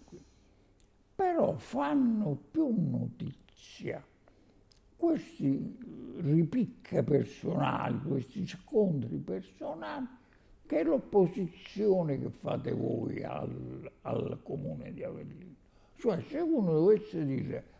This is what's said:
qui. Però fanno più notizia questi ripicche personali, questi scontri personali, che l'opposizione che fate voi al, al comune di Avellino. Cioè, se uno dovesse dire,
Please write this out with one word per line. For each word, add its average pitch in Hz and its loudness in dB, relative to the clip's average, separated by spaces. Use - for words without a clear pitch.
qui. - -20
Però 349 2
fanno 240 0
più 302 2
notizia - -4
questi - 0
ripicche 160 2
personali, 127 0
questi 143 -4
scontri 160 0
personali, 285 -8
che 311 0
l'opposizione 190 2
che 123 -2
fate - -4
voi - -2
al, 127 -8
al - -2
comune - -8
di - -10
Avellino. 156 -12
Cioè, 190 0
se - -6
uno 302 2
dovesse 175 4
dire, 131 -4